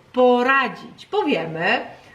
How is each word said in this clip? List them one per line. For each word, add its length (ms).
poradzić, 920
powiemy 800